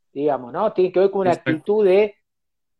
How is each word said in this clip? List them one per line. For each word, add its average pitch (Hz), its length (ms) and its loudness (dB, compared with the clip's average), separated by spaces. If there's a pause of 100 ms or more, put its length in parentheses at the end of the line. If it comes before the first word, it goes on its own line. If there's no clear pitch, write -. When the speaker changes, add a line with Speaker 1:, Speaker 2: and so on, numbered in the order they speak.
(120)
Speaker 1:
digamos, 135 400 -4
¿no? 202 220 -4
Tiene 185 180 0
que 180 80 0
ver 196 120 2
con 196 100 -4
una 185 80 0
Speaker 2:
Exacto. 165 220 -2
Speaker 1:
actitud 202 340 0
de, 202 300 2 (640)